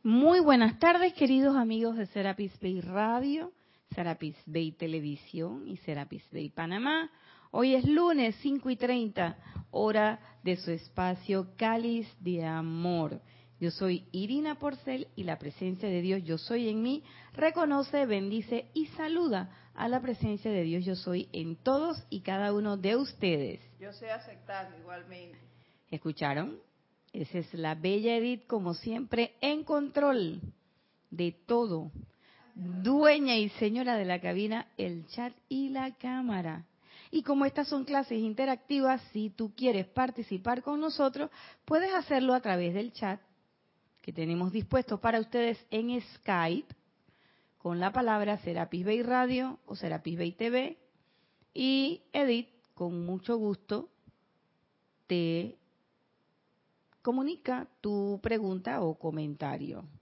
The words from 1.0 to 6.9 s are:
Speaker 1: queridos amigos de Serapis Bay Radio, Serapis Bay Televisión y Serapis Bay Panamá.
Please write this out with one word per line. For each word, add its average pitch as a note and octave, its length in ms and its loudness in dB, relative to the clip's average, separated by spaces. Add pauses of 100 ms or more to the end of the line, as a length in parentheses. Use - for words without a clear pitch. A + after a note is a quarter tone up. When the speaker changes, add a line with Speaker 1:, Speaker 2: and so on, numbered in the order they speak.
Speaker 1:
queridos C4+ 440 6
amigos A3+ 400 0
de G#3 80 -2
Serapis G3 560 -4
Bay F#3 200 -2
Radio, B3 720 0 (420)
Serapis E3 520 -4
Bay D#3+ 260 -2
Televisión D#3+ 960 -6
y F#3+ 100 -10
Serapis D3 540 -8
Bay D3+ 180 -6
Panamá. B3 640 -2 (400)